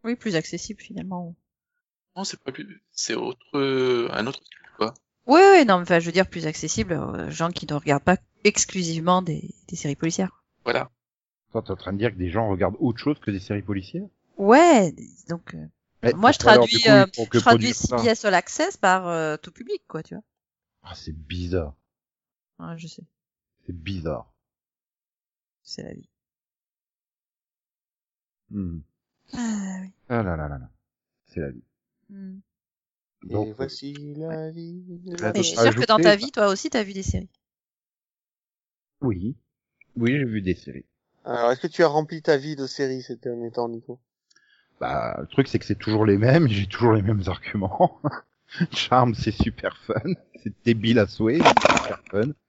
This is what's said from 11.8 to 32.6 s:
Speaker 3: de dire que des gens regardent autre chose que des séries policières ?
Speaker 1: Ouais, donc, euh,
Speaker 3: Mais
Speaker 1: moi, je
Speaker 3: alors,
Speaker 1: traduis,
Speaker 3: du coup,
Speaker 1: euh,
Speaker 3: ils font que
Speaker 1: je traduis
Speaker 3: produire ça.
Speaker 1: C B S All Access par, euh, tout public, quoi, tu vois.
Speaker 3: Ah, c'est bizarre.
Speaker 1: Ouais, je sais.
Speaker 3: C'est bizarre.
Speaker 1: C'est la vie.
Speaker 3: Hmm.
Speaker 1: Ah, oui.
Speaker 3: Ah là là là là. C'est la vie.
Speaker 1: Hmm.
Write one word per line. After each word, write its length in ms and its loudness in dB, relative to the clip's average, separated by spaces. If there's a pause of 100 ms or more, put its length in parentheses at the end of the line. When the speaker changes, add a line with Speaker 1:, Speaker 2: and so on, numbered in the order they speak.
Speaker 3:
de 40 -6
dire 140 -2
que 60 -16
des 120 -4
gens 200 -2
regardent 300 -2
autre 200 -2
chose 200 -2
que 120 -6
des 80 -4
séries 220 -6
policières ? 460 -8 (300)
Speaker 1:
Ouais, 560 6 (360)
donc, 260 -10
euh, 100 -14 (380)
Speaker 3:
Mais 100 4
Speaker 1:
moi, 200 6
je 140 -2
Speaker 3:
alors, 180 10
Speaker 1:
traduis, 120 -2
Speaker 3:
du 60 -2
coup, 60 6
Speaker 1:
euh, 180 10
Speaker 3:
ils 80 -16
font 100 -2
que 140 2
Speaker 1:
je 40 2
traduis 300 6
Speaker 3:
produire 20 -4
ça. 240 -2
Speaker 1:
C 40 0
B 80 2
S 140 -2
All 80 2
Access 440 -2
par, 300 2
euh, 300 -2
tout 140 -18
public, 360 -10
quoi, 160 -10
tu 120 -16
vois. 80 -16 (600)
Speaker 3:
Ah, 120 -18
c'est 200 -14
bizarre. 580 -6 (840)
Speaker 1:
Ouais, 180 -12
je 100 -16
sais. 160 -20 (640)
Speaker 3:
C'est 100 -14
bizarre. 540 -10 (1300)
Speaker 1:
C'est 200 -16
la 100 -14
vie. 160 -20 (2500)
Speaker 3:
Hmm. 280 -8 (540)
Speaker 1:
Ah, 480 -6
oui. 100 -16 (180)
Speaker 3:
Ah 140 -2
là 120 -4
là 120 -8
là 120 -10
là. 100 -18 (580)
C'est 120 -12
la 100 -8
vie. 140 -18 (460)
Speaker 1:
Hmm. 300 -18 (840)